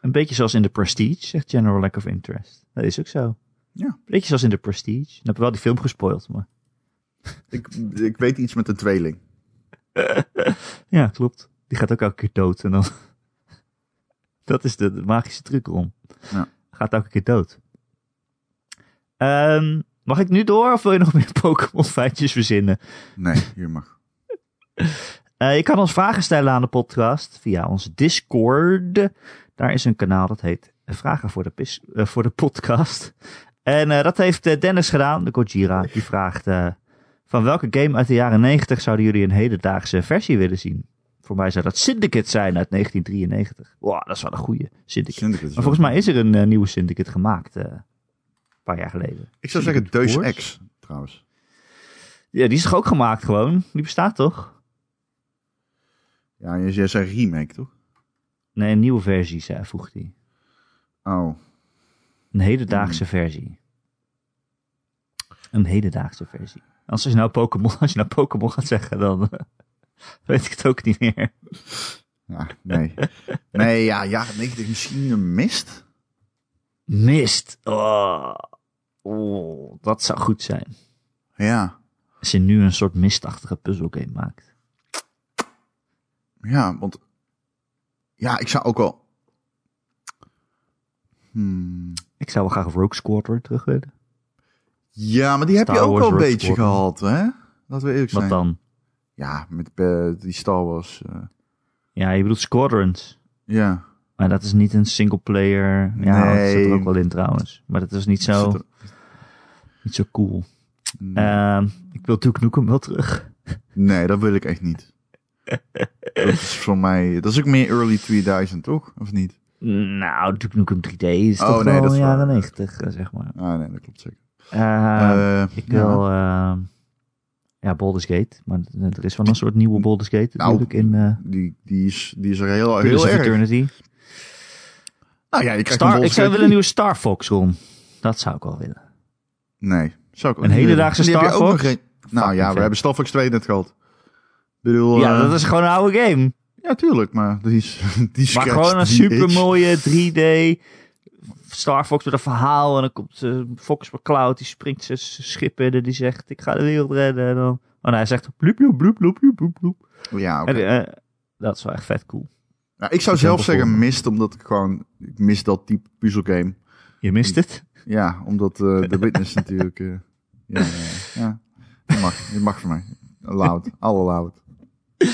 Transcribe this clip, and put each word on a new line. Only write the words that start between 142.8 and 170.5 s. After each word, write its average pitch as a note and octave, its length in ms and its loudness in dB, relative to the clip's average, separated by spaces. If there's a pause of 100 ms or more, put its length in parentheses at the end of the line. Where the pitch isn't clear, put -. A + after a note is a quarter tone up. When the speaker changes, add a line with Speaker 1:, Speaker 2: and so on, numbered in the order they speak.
Speaker 2:
Fox C3+ 160 -4
twee C3 200 2
net A#2 140 0
gehad. G2 220 0 (960)
Ik A#2+ 60 2
bedoel, A#2+ 280 6
Speaker 1:
Ja, A#2 180 6
Speaker 2:
eh, A#2 60 4
Speaker 1:
dat C#3+ 100 4
is D#3 120 2
gewoon E3+ 180 2
een F3 60 2
oude F#3+ 300 2
game. C#3 340 4 (300)
Speaker 2:
Ja, F4 120 -2
tuurlijk, B2 380 2
maar G#2 300 -2
die A2+ 140 2
is, - 240 -2 (140)
<laughs> - 20 -
die A2+ 200 2
Speaker 1:
Maar C3+ 100 2
Speaker 2:
scratcht B2+ 240 0
Speaker 1:
gewoon E3+ 280 4
een F3+ 60 4
Speaker 2:
die A#2+ 200 6
itch. G3+ 100 4
Speaker 1:
supermooie F3+ 640 4
drie E3 320 2 (440)
D - 40 -18 (880)
Star C#3+ 360 -2
Fox D3 200 -2
met C3+ 80 -4
een C#3 60 0
verhaal. C#3+ 580 0
En C3+ 60 2
dan C3 100 -2
komt, - 300 -14
eh, B2+ 180 -2 (160)
Fox - 340 -6
McCloud, C3 480 0
die B2+ 80 -14
springt - 380 -10
zijn C3 140 -6
s-, - 340 -14
schip - 280 -6
in B2+ 120 2
en B2+ 100 0
die B2 100 -4
zegt, B2+ 380 -6
"Ik C#3 120 -16
ga - 120 -2
de - 80 0
wereld D3 280 0
redden." C3+ 380 0
En B2+ 60 0
dan, B2+ 180 0
oh B2+ 60 -4 (240)
nee, A#2+ 120 0
hij A2 120 0
zegt, A#2+ 300 -2
"Bloep, G3 200 2
bloep, B3 220 4
bloep, F#3+ 160 4
bloep, F#3 260 2
bloep, C4+ 160 6
bloep, E3+ 240 -2
bloep." F3+ 280 -4 (220)
Speaker 2:
Ja, F2+ 320 -2
oké. C3+ 100 0
Speaker 1:
En, A2+ 340 0
eh, - 60 -16 (460)
dat G#2 180 -4
is - 60 -18
wel - 100 -8
echt - 120 -10
vet - 220 -4
cool. - 220 -12 (480)
Speaker 2:
Nou, G2+ 180 -6
ik F3 60 4
zou F#3 160 2
Speaker 1:
Ik C3 60 4
ben E3 80 6
Speaker 2:
zelf F3 140 2
zeggen D#3 200 2
Speaker 1:
begonnen. A2 140 4 (100)
Speaker 2:
Mist, C3 180 -2
omdat A2 280 0
ik - 80 -20
gewoon, G2 420 -2 (140)
ik - 200 -18
mis G#2 240 2
dat G2 240 0
type - 220 -4 (100)
puzzelgame. F#2+ 560 0 (460)
Speaker 1:
Je F#2+ 120 0
mist G#2 220 2
het? - 300 0 (200)
Speaker 2:
Ja, F#2+ 420 -2
omdat, G2+ 340 -2
eh, G2 180 2
The F2+ 200 0
Witness G2 380 -2
Speaker 1:
<laughs> G2+ 40 0
Speaker 2:
natuurlijk, F#2 400 -6
eh, F#2+ 60 -8 (600)
ja, F#2+ 140 -6